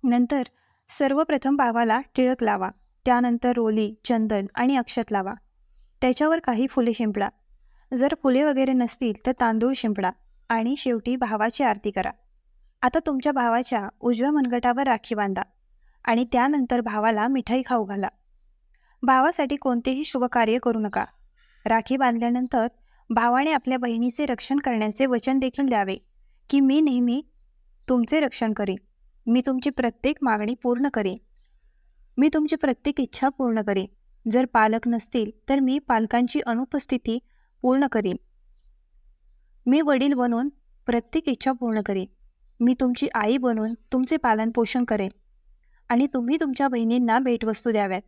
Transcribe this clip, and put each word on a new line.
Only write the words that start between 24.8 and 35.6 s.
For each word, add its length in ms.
वचन 320
देखील 300
द्यावे 280
की, 100
"मी 200
नेहमी 420
तुमचे 320
रक्षण 320
करेन, 240
मी 200
तुमची 240
प्रत्येक 520
मागणी 320
पूर्ण 340
करेन, 280
मी 160
तुमची 220
प्रत्येक 440
इच्छा 280
पूर्ण 340
करेन. 240
जर 140
पालक 440
नसतील 420
तर 120